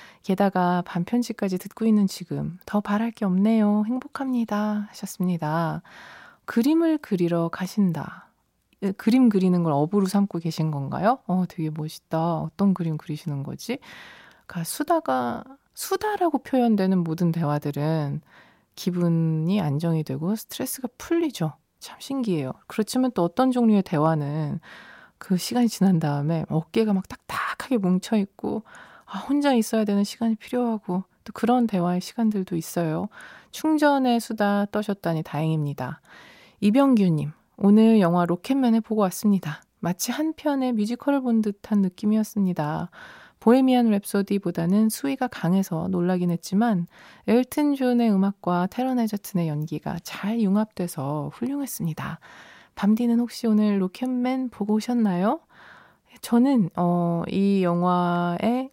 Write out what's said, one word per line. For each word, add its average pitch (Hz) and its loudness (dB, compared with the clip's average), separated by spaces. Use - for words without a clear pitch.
게다가 185 2
반편지까지 196 -2
듣고 202 -6
있는 214 4
지금 160 -6
더 208 -2
바랄 214 -2
게 - -6
없네요. 208 4
행복합니다." 226 -4
하셨습니다. 165 -4
그림을 320 2
그리러 170 0
가신다. 180 -2
에, 196 -2
그림 240 4
그리는 180 4
걸 165 2
업으로 170 2
삼고 196 0
계신 160 -2
건가요? 147 -2
어, 180 0
되게 156 -6
멋있다. 160 -4
어떤 185 0
그림 165 -4
그리시는 147 -8
거지? 147 -8
그러니까 170 -8
수다가, 254 -2
수다라고 381 -2
표현되는 196 2
모든 165 0
대화들은 147 -2
기분이 165 0
안정이 160 0
되고 156 -4
스트레스가 - -8
풀리죠. 311 -2
참 - -18
신기해요. 185 -4
그렇지만 254 -2
또 180 2
어떤 254 2
종류의 226 4
대화는 151 0
그 - -2
시간이 233 0
지난 190 4
다음에 156 -2
어깨가 202 0
막 190 -2
딱딱하게 - -6
뭉쳐있고, 196 -2
아, - -12
혼자 285 0
있어야 220 2
되는 202 2
시간이 226 -2
필요하고, 220 -4
또 - -14
그런 240 2
대화의 180 0
시간들도 208 -2
있어요. 170 -4
충전의 285 2
수다 202 0
떠셨다니 175 -4
다행입니다. 147 -4
이병규님, 202 4
"오늘 220 6
영화 175 2
로켓맨을 226 0
보고 214 -2
왔습니다. 185 0
마치 180 -4
한 311 -2
편의 269 -2
뮤지컬을 240 0
본 233 2
듯한 208 0
느낌이었습니다. 185 0
보헤미안 247 6
랩소디보다는 196 0
수위가 262 -4
강해서 175 -2
놀라긴 180 0
했지만 185 0
엘튼 254 2
존의 247 2
음악과 185 0
테런 254 -2
에저튼의 202 -2
연기가 151 -6
잘 226 -4
융합돼서 170 -2
훌륭했습니다. 240 -6
밤디는 233 2
혹시 240 -4
오늘 208 2
로켓맨 254 -4
보고 214 -2
오셨나요?" 220 0
저는, 240 4
어, 175 2
이 196 2
영화의 175 0